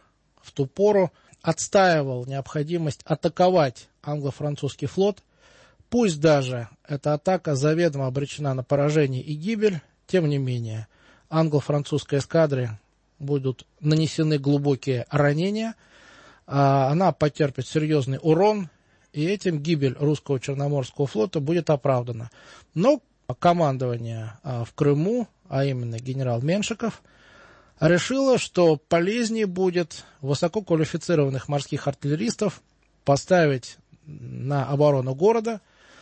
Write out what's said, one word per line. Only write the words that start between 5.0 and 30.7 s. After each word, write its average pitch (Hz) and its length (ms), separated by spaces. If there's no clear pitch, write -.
Пусть 214 280
даже 131 500
эта 147 260
атака 175 400
заведомо 147 520
обречена 139 480
на 127 100
поражение 143 580
и 151 120
гибель, 196 460
тем 170 220
не 147 100
менее, 117 500
англо-французской 147 880
эскадре 135 600
будут 139 440
нанесены 156 580
глубокие 139 720
ранения, 180 640
а, 139 440
она 170 220
потерпит 139 540
серьёзный 151 540
урон, 185 480
и 147 100
этим 175 360
гибель 143 380
русского 143 400
Черноморского 143 680
флота 202 340
будет 160 300
оправдана. 123 600
Но 240 260
командование, 123 1040
а, 120 220
в - 100
Крыму, 160 520
а 139 160
именно 123 320
генерал 127 460
Меншиков, 202 600
решило, 240 560
что 165 400
полезнее 214 720
будет 180 580
высококвалифицированных 151 1300